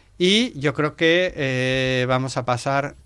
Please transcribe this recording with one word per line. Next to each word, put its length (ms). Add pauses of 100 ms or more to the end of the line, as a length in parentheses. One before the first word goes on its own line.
(180)
Y 400
yo 160
creo 220
que, 400
eh, 720
vamos 280
a 80
pasar 600